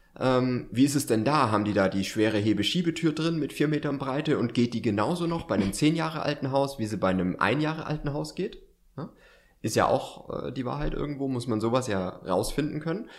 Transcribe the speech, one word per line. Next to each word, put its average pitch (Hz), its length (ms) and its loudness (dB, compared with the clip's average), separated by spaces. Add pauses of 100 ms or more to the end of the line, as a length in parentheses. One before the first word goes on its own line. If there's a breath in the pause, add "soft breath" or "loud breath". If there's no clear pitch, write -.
(180 soft breath)
Ähm, 127 540 2
wie 123 120 4
ist 135 100 2
es 143 120 2
denn 110 180 2
da? 135 260 4
Haben 104 140 4
die 104 100 0
da 98 140 4
die 95 160 0
schwere 107 340 2
Hebeschiebetür 160 760 0
drin 160 260 -2
mit 151 140 -2
vier 151 160 2
Metern 151 300 -2
Breite 139 400 0
und 117 160 0
geht 120 180 2
die 117 80 -4
genauso 113 460 0
noch 165 200 -2
bei 107 100 0
einem 95 180 2
zehn 156 200 2
Jahre 160 280 -4
alten 139 300 -2
Haus, 139 260 2
wie 110 80 -2
sie 107 100 -4
bei 92 120 2
einem 92 300 2
ein 123 220 2
Jahre 156 260 -2
alten 151 280 -4
Haus 151 200 -6
geht? - 280 -8 (340)
Ja? 139 140 -10 (500 soft breath)
Ist 110 160 -2
ja 104 100 4
auch, - 600 -2
äh, 135 60 -6
die 123 120 -6
Wahrheit 143 300 -4
irgendwo, 139 340 -4
muss 127 180 -2
man 110 140 0
sowas 120 260 0
ja 95 220 0
rausfinden 110 720 -2
können. 170 380 -6